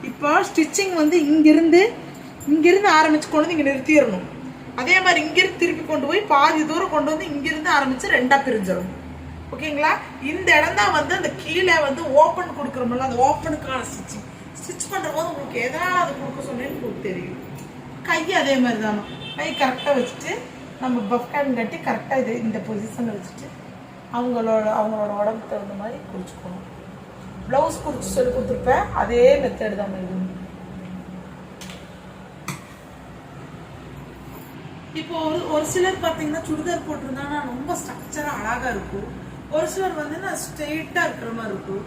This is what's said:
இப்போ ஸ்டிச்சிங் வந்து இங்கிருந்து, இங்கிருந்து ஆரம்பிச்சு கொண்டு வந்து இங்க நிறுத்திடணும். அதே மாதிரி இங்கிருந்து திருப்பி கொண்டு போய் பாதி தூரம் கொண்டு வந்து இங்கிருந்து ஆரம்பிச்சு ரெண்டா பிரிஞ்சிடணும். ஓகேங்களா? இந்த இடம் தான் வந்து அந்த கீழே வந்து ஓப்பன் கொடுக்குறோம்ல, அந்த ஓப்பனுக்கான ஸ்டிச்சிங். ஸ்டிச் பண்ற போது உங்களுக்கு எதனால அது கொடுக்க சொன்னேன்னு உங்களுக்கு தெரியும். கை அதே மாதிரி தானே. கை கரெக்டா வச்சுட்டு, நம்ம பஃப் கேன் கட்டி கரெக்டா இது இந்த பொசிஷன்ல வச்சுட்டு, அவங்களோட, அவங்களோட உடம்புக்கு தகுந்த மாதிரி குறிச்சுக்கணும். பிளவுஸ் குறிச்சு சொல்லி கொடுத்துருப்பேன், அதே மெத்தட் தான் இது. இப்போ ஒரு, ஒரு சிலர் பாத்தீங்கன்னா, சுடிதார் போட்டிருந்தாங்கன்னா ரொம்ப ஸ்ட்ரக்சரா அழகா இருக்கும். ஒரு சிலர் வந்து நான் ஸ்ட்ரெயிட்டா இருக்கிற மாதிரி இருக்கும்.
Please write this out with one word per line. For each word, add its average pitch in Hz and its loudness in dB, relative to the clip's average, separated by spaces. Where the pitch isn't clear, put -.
இப்போ 294 0
ஸ்டிச்சிங் 370 2
வந்து 302 6
இங்கிருந்து, 320 10
இங்கிருந்து 359 8
ஆரம்பிச்சு 311 6
கொண்டு 311 4
வந்து 339 0
இங்க 285 2
நிறுத்திடணும். 254 4
அதே 349 6
மாதிரி 339 6
இங்கிருந்து 359 2
திருப்பி 339 0
கொண்டு 285 0
போய் 403 2
பாதி 311 6
தூரம் 339 0
கொண்டு 294 2
வந்து 302 -4
இங்கிருந்து 311 -2
ஆரம்பிச்சு 269 2
ரெண்டா 254 6
பிரிஞ்சிடணும். 185 -2
ஓகேங்களா? 302 0
இந்த 370 -2
இடம் 320 2
தான் 392 4
வந்து 285 0
அந்த 330 -2
கீழே 339 4
வந்து 269 -2
ஓப்பன் 349 2
கொடுக்குறோம்ல, 254 -2
அந்த 240 -2
ஓப்பனுக்கான 294 -2
ஸ்டிச்சிங். - -12
ஸ்டிச் - -10
பண்ற 339 -4
போது 330 0
உங்களுக்கு 277 -6
எதனால 349 0
அது - 0
கொடுக்க 269 -8
சொன்னேன்னு 254 -6
உங்களுக்கு 208 -6
தெரியும். 180 -6
கை 330 2
அதே 269 4
மாதிரி 220 0
தானே. 208 0
கை - -4
கரெக்டா 262 0
வச்சுட்டு, 302 -4
நம்ம 240 0
பஃப் 240 0
கேன் 277 0
கட்டி 233 -4
கரெக்டா 226 -2
இது 220 -2
இந்த 214 -2
பொசிஷன்ல 220 -4
வச்சுட்டு, - -14
அவங்களோட, 226 2
அவங்களோட 214 0
உடம்புக்கு 220 -2
தகுந்த 196 -6
மாதிரி 240 -8
குறிச்சுக்கணும். 185 -10
பிளவுஸ் 277 2
குறிச்சு - -6
சொல்லி 247 2
கொடுத்துருப்பேன், 262 2
அதே 240 4
மெத்தட் 208 -4
தான் 196 -6
இது. 185 -6
இப்போ 330 -10
ஒரு, 349 0
ஒரு 311 2
சிலர் 370 2
பாத்தீங்கன்னா, 320 -2
சுடிதார் 311 -2
போட்டிருந்தாங்கன்னா 285 -6
ரொம்ப 277 -6
ஸ்ட்ரக்சரா - -8
அழகா 240 -2
இருக்கும். 196 -6
ஒரு 330 2
சிலர் 349 -2
வந்து 302 -6
நான் 359 -4
ஸ்ட்ரெயிட்டா 311 -4
இருக்கிற 226 -6
மாதிரி 214 -6
இருக்கும். 196 -8